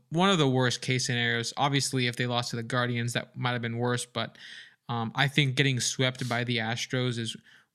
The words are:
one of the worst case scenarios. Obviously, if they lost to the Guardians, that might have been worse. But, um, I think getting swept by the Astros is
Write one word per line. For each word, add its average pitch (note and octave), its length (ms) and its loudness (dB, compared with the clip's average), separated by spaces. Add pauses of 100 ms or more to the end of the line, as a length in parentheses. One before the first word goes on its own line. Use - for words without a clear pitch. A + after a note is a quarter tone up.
one F3+ 200 4
of G3 80 4
the C#3+ 120 4
worst B2+ 320 2
case B2+ 240 0
scenarios. A#2 500 0
Obviously, C3+ 520 2
if A#2+ 100 -4
they B2 100 0
lost A#2+ 220 -2
to A#2+ 80 -6
the A#2 60 -4
Guardians, A#2+ 500 0
that - 240 -6
might B2 160 0
have A#2+ 80 -2
been A#2 160 -4
worse. A#2+ 280 0
But, - 320 -8 (520)
um, A#2 260 -4
I C#3 140 2
think C3+ 260 2
getting C3+ 240 2
swept B2+ 480 -2
by A#2+ 160 -2
the A#2+ 140 -2
Astros A#2 600 -2
is A2+ 200 -6 (380)